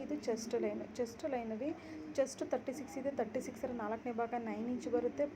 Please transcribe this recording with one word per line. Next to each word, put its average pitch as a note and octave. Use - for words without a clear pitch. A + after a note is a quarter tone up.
ಇದು D4+
ಚೆಸ್ಟ್ A#3
ಲೈನ್. A3
ಚೆಸ್ಟ್ A#3
ಲೈನಲ್ಲಿ A#3
ಚೆಸ್ಟ್ C4
ತರ್ಟಿ C4+
ಸಿಕ್ಸ್ -
ಇದೆ, C#4
ತರ್ಟಿ A#3
ಸಿಕ್ಸರ -
ನಾಲ್ಕನೇ A3
ಭಾಗ A#3
ನೈನ್ G#3+
ಇಂಚ್ B3
ಬರುತ್ತೆ, B3